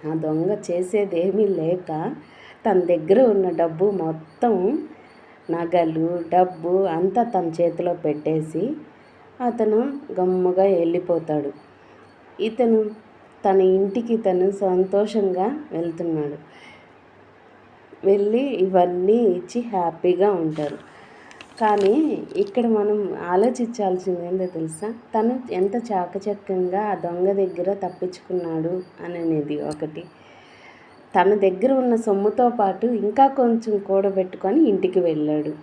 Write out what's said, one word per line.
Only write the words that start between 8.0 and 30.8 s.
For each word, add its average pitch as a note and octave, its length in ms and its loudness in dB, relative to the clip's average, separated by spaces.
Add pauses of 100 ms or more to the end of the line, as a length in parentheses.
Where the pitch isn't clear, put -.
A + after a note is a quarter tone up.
అతను A#3 520 0 (280)
గమ్ముగా F3+ 420 2
వెళ్ళిపోతాడు. E3+ 920 0 (880)
ఇతను A3 420 2 (600)
తన F#3+ 160 6
ఇంటికి G3 560 2
తను F#3 340 2
సంతోషంగా G3 1120 0 (120)
వెళ్తున్నాడు. D#3+ 680 -4 (1700)
వెళ్ళి G#3 360 2
ఇవన్నీ F#3 800 2
ఇచ్చి G3 400 0
హ్యాపీగా F3+ 720 0
ఉంటారు. D#3 460 -4 (840)
కానీ G#3+ 680 2 (100)
ఇక్కడ A3 300 0
మనం G#3 500 0 (120)
ఆలోచించాల్సింది F#3+ 1000 0
ఏందో F#3 200 -2
తెలుసా? F3 480 -8 (200)
తను A#3 260 0 (120)
ఎంత G3 240 0 (160)
చాకచక్యంగా F#3+ 920 -4
ఆ G#3 120 -2
దొంగ F3 380 -2
దగ్గర F#3 400 -2
తప్పించుకున్నాడు F3+ 1120 -6 (220)
అనేది D#3 580 -4
ఒకటి. D#3 420 -8 (1160)